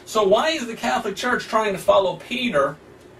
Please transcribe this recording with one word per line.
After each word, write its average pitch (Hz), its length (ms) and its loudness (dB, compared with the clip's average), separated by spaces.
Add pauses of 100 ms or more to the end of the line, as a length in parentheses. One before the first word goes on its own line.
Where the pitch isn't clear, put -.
So 214 180 0
why 233 280 4
is 269 160 -4
the 233 80 -8
Catholic 240 400 -4
Church 247 300 -2
trying 220 280 0
to 180 60 -6
follow 190 380 2
Peter 175 600 -2 (420)